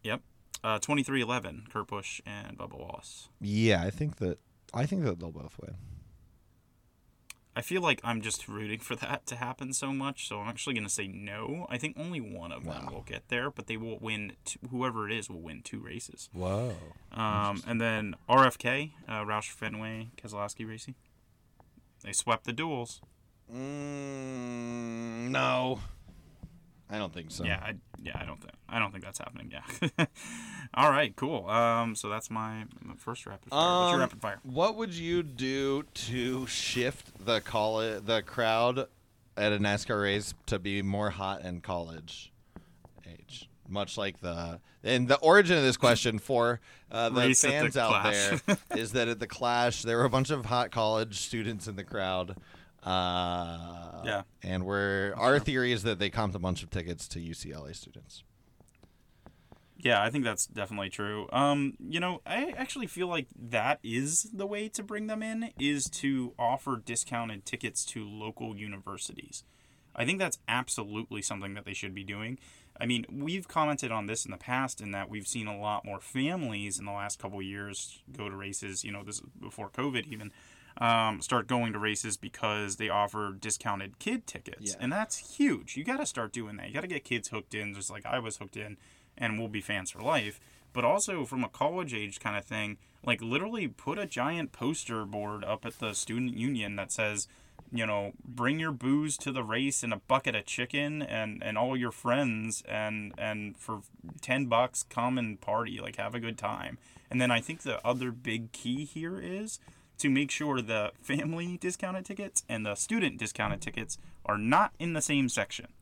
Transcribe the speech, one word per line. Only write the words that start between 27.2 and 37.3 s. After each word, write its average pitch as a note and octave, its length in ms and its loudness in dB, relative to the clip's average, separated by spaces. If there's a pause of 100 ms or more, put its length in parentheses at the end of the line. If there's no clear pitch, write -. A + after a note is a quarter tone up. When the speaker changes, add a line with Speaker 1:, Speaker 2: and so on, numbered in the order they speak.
Speaker 2:
so. - 140 -6
Speaker 1:
Yeah, F#2+ 180 2
I, G#2+ 100 -6 (260)
yeah, - 160 -10
I - 100 -6
don't D#2+ 140 -10
think, - 140 -16 (160)
I A2 80 -2
don't G#2 140 0
think F#2+ 120 -10
that's G2 140 -12
happening. - 340 -10
Yeah. - 540 0 (320)
<laughs> A3 380 -12
All C#3+ 160 8
right, C3+ 240 4
cool. B2+ 340 -2
Um, A#2 460 6
so G#2 140 -4
that's G#2+ 200 -4
my, A2 360 -4 (140)
my F2 160 -12
first - 300 -8
rapid - 240 -12
fire. C#3 100 2
What's F3+ 300 6
your F3 60 6
Speaker 2:
Um, - 60 6
Speaker 1:
rapid B2 200 2
fire? G#2 220 -4
Speaker 2:
what E3 320 2
would G#3+ 180 -2
you E3+ 300 0
do C3+ 600 0 (120)
to B2+ 500 -2
shift - 800 -2
the A2 160 6